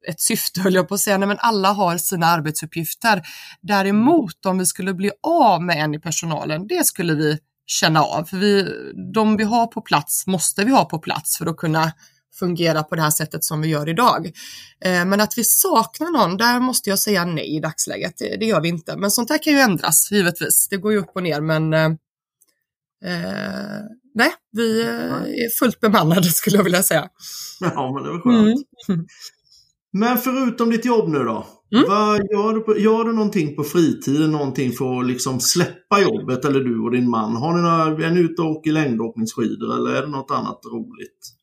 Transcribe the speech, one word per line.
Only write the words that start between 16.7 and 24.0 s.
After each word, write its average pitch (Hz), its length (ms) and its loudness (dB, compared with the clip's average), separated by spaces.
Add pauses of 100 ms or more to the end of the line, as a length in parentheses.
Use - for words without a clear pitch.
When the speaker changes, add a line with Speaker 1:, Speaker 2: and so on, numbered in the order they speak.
Speaker 1:
jag 196 100 0
säga 190 260 0
nej 156 300 -4
i 156 40 -2
dagsläget. - 580 -6
Det, - 220 -6
det 220 60 -2
gör 196 160 2
vi 165 80 -2
inte. 160 280 -6
Men 196 140 -2
sånt 233 180 -2
här 311 140 0
kan 311 100 2
ju 277 60 4
ändras, 185 520 2
givetvis. 175 580 2
Det 196 80 -4
går 208 140 -2
ju 214 60 2
upp 196 180 -4
och 185 80 -4
ner, 151 180 -2
men, 156 320 0
eh, 160 120 2 (1200)
eh, 190 720 -8 (360)